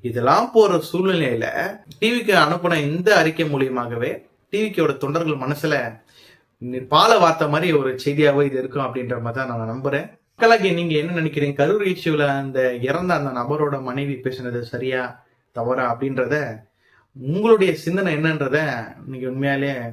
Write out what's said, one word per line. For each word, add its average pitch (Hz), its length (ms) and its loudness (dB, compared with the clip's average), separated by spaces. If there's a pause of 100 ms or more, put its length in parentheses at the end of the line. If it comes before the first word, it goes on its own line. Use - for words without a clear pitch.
இதெல்லாம் 127 480 2
போற 190 320 6
சூழ்நிலையில 160 600 0 (520)
டி 214 120 2
விக்கு 226 280 2
அனுப்புன 165 460 2
இந்த 175 320 0
அறிக்கை 160 300 2
மூலியமாகவே 127 640 -2 (380)
டி 196 120 -4
விக்கோட 180 360 0
தொண்டர்கள் 147 480 -2
மனசுல 147 300 -2 (1160)
பால 180 260 6
வார்த்தை 165 300 4
மாதிரி 160 300 0
ஒரு 131 200 0
செய்தியாவே 143 480 4
இது 131 140 -2
இருக்கும் 131 260 -4
அப்படின்ற 123 320 -6
மாதிரி 117 200 -6
தான் 131 140 -4
நான் 113 220 -6
நம்புறேன். 139 320 -4 (240)
மக்களாகிய 220 440 4
நீங்க 170 220 -2
என்ன 160 200 0
நினைக்கிறீங்க? 143 420 -2
கரூர் 196 300 2
இஷ்யூல 160 360 0 (120)
அந்த 135 240 -4 (220)
இறந்த 170 320 0
அந்த 143 180 -2
நபரோட 143 500 -2
மனைவி 139 360 -4
பேசினது 123 420 -6 (120)
சரியா 127 280 -4 (560)
தவறா 123 320 -2
அப்படின்றத, 131 460 -2 (840)
உங்களுடைய 190 600 4
சிந்தனை 180 380 -2
என்னன்றத 147 440 0 (480)
நீங்க 131 220 -10
உண்மையாலே 139 440 -2 (200)